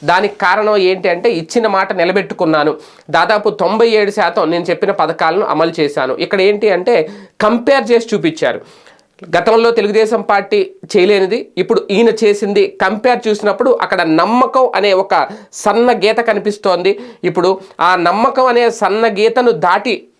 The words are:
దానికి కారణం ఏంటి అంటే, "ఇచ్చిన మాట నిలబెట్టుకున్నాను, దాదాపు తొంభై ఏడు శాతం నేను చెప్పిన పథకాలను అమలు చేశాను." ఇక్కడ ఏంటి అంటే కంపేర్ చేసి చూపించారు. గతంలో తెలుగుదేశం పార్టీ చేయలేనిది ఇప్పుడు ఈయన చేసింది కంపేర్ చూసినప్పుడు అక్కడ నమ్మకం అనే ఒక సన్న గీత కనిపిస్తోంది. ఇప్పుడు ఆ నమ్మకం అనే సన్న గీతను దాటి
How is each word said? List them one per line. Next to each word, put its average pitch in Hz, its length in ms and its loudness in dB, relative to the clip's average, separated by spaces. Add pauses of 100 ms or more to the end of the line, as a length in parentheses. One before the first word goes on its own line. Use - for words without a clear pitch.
దానికి 190 320 0
కారణం 208 420 0
ఏంటి 185 320 0
అంటే, 175 220 0
"ఇచ్చిన 175 360 -2
మాట 196 260 0
నిలబెట్టుకున్నాను, 160 840 0 (320)
దాదాపు 208 400 2
తొంభై 214 400 0
ఏడు 214 220 2
శాతం 175 400 -2
నేను 170 120 -2
చెప్పిన 170 280 -2
పథకాలను 165 540 -2
అమలు 160 340 -2
చేశాను." 143 340 -2
ఇక్కడ 190 280 -2
ఏంటి 208 280 2
అంటే 180 400 0 (320)
కంపేర్ 240 500 0
చేసి 233 220 2
చూపించారు. 160 480 -2 (760)
గతంలో 226 340 2
తెలుగుదేశం 214 500 0
పార్టీ 202 500 -2 (260)
చేయలేనిది 196 600 2
ఇప్పుడు - 340 -2
ఈయన 226 180 4 (140)
చేసింది 202 580 0
కంపేర్ 214 460 -2
చూసినప్పుడు 214 540 0
అక్కడ 185 200 -2
నమ్మకం 226 760 2
అనే 196 180 2
ఒక 185 340 0 (260)
సన్న 233 380 0
గీత 214 260 0
కనిపిస్తోంది. 202 840 -2 (240)
ఇప్పుడు 180 360 0 (220)
ఆ 180 140 4
నమ్మకం 220 500 0
అనే 240 240 2
సన్న 220 380 0
గీతను 226 440 0
దాటి 190 560 -2 (120)